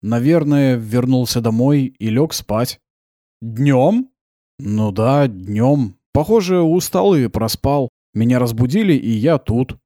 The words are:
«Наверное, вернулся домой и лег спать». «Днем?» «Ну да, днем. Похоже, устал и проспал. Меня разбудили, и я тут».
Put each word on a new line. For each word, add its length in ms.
«Наверное, 760
вернулся 640
домой 580
и 100
лег 240
спать». 460
«Днем?» 680
«Ну 360
да, 340
днем. 720
Похоже, 480
устал 520
и 140
проспал. 640
Меня 260
разбудили, 540
и 160
я 280
тут». 480